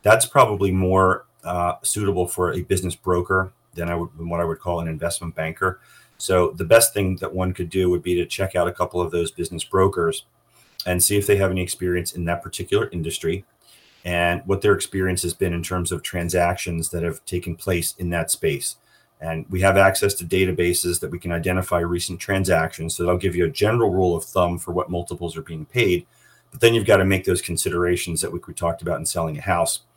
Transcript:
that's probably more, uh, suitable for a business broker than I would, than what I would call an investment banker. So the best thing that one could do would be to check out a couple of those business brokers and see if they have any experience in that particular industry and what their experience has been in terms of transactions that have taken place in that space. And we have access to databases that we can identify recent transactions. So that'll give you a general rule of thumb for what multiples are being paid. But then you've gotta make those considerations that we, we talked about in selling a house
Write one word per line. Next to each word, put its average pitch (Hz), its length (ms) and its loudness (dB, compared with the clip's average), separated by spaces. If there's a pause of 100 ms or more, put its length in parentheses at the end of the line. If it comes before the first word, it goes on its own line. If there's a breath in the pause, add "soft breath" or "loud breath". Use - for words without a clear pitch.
that's 113 240 6
probably 104 460 4
more, 92 560 4 (160)
uh, 87 300 -2 (100)
suitable 95 440 0
for 90 240 -2
a 90 120 -4
business 90 320 -2
broker 92 580 0 (220)
than 85 140 -6
I 87 60 -2
would, 85 220 -4
than 82 100 -8
what 85 120 -4
I 87 40 0
would 82 160 -4
call 87 200 -4
an 85 80 -4
investment 82 480 -6
banker. 82 440 -4 (380 soft breath)
So 90 320 2
the 87 160 -6
best 113 300 6
thing 92 220 0
that 92 180 -8
one 92 180 0
could 87 160 -6
do 92 220 2
would 87 100 0
be 87 140 0
to 87 100 0
check 95 300 -4
out 87 120 2
a 87 60 -4
couple 90 280 -2
of 82 100 -2
those 87 180 -2
business 85 340 -8
brokers 90 640 2 (600 loud breath)
and 90 160 0
see 101 140 2
if 98 100 0
they 101 100 6
have 98 140 2
any 92 100 0
experience 90 520 -2
in 87 120 -6
that 85 160 -2
particular - 500 -2
industry 82 540 -4 (580 soft breath)
and 87 440 2
what 95 140 0
their 104 120 6
experience 92 480 -2
has 85 140 -4
been 90 180 -2
in 85 80 -4
terms 90 300 -4
of 85 100 -6
transactions 87 880 -2
that 85 140 -4
have 82 220 -6
taken 87 300 -6
place 87 440 -4
in 90 100 -4
that 85 220 -2
space. - 460 -2 (440 soft breath)
And 80 280 -6
we 95 100 -4
have 98 160 4
access 98 380 4
to - 100 -8
databases 87 800 0
that 76 100 -6
we 87 80 -8
can 87 140 -4
identify 90 460 0
recent 85 420 -4
transactions. 82 720 0
So 87 80 -2
that'll 87 160 2
give 90 160 -2
you 87 80 2
a 80 60 2
general 107 420 2
rule 90 240 2
of 82 80 -6
thumb 87 340 0
for 87 140 -8
what 87 180 -2
multiples 87 460 -6
are 80 60 -10
being 78 240 -12
paid. 92 420 0 (440 soft breath)
But - 100 -6
then 117 120 8
you've 110 120 2
gotta 98 180 6
make 95 220 2
those 90 160 0
considerations 87 800 -2
that 82 100 -4
we, 85 160 -8
we 87 60 -14
talked 85 280 -4
about 85 160 -4
in 80 80 -8
selling 80 320 -4
a - 40 -12
house 85 400 -2 (160)